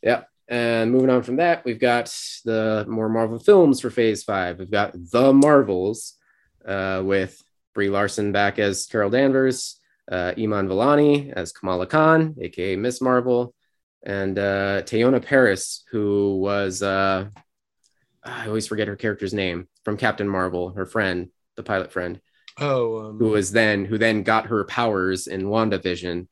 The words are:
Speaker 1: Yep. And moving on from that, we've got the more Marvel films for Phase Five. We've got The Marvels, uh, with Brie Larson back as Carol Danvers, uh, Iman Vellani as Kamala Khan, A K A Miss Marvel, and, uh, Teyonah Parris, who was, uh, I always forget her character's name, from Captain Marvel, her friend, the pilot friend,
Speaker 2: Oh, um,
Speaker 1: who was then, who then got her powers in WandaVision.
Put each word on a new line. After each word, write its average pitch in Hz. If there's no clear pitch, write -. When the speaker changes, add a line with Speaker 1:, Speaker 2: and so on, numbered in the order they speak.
Speaker 1:
Yep. 117
And 117
moving 131
on 127
from 123
that, 170
we've 117
got 120
the 110
more 113
Marvel 113
films 165
for 123
Phase 110
Five. 90
We've 98
got 101
The 117
Marvels, 113
uh, 95
with 95
Brie 101
Larson 101
back 101
as 101
Carol 104
Danvers, 131
uh, 90
Iman 107
Vellani 143
as -
Kamala 92
Khan, 156
A 87
K 92
A 92
Miss 120
Marvel, 123
and, 98
uh, 98
Teyonah 120
Parris, 123
who 101
was, 98
uh, 98
I -
always 110
forget 107
her 101
character's 101
name, 92
from 107
Captain 104
Marvel, 92
her 95
friend, 92
the 110
pilot 98
friend, 87
Speaker 2:
Oh, 123
um, 107
Speaker 1:
who 113
was 101
then, 104
who 107
then 110
got 110
her 104
powers 95
in 95
WandaVision. 92